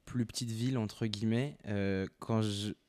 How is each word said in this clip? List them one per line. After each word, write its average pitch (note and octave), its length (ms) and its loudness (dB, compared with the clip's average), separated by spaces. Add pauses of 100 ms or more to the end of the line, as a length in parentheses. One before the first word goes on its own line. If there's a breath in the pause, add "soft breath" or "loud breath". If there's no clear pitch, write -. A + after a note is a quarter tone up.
plus A#2+ 220 0
petite A#2 240 -4
ville, A#2+ 280 0
entre A2 280 0
guillemets, A2+ 600 0
euh, G2 400 0 (140)
quand A2+ 200 2
je, G#2 320 0 (160)